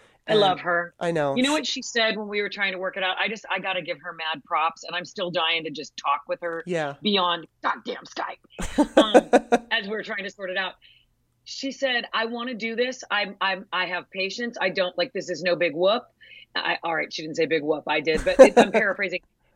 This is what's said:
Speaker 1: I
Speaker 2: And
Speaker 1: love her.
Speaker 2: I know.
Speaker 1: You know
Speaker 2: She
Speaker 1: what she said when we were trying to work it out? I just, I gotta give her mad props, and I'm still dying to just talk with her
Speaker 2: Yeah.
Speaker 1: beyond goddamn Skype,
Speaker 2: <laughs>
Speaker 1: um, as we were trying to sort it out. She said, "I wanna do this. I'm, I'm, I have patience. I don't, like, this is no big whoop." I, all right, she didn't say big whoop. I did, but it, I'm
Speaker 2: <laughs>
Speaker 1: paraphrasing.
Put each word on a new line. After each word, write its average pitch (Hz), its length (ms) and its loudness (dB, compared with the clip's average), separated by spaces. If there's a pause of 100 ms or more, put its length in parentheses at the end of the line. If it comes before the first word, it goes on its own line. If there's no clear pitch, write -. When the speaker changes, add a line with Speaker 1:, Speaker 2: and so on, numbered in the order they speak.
(280)
Speaker 1:
I - 60 -2
Speaker 2:
And 214 80 6
Speaker 1:
love 185 200 4
her. 175 380 0
Speaker 2:
I 170 120 0
know. 156 260 0
Speaker 1:
You 254 60 2
know 277 80 2
Speaker 2:
She - 20 4
Speaker 1:
what 302 140 0
she 262 160 -4
said 220 340 0
when 214 100 -10
we 208 140 -4
were 202 80 -4
trying 196 240 -4
to 185 60 -8
work 185 180 -6
it 190 60 -2
out? 185 140 0
I 202 120 -2
just, 214 200 -10
I 190 100 -2
gotta 185 220 -4
give 156 200 -8
her 170 100 -10
mad 160 320 -8
props, 160 400 -2
and 165 100 -10
I'm 180 120 -6
still 180 260 -6
dying 165 340 0
to 160 60 -6
just 143 240 -12
talk 147 320 -2
with 175 140 -4
her 165 240 -6
Speaker 2:
Yeah. 156 360 -4
Speaker 1:
beyond 175 440 0 (160)
goddamn - 440 -6
Skype, - 920 -2
Speaker 2:
<laughs> - 0 -
Speaker 1:
um, 233 600 6 (120)
as 226 140 0
we 202 60 -8
were 214 120 -4
trying 202 200 -6
to 196 60 -8
sort 185 200 -10
it 185 80 -4
out. 185 160 -2 (720)
She - 280 -8
said, 247 400 -2
"I 220 140 0
wanna 240 260 -6
do 226 240 -6
this. 254 340 -2
I'm, 202 300 -2
I'm, 190 320 0
I 175 140 0
have 175 240 -6
patience. 196 500 -4
I 190 80 2
don't, 180 280 -2
like, 180 140 0
this 180 180 -6
is 165 140 -4
no 170 140 2
big 165 180 2
whoop." 196 280 2 (520)
I, - 260 -2
all 165 140 -2
right, 151 160 -4
she - 120 -8
didn't 156 120 -8
say 160 120 2
big 147 160 0
whoop. 151 220 0
I 156 140 0
did, 156 240 0
but 180 160 4
it, 175 180 12
I'm 220 140 6
Speaker 2:
<laughs> - 0 -
Speaker 1:
paraphrasing. 196 480 0 (360)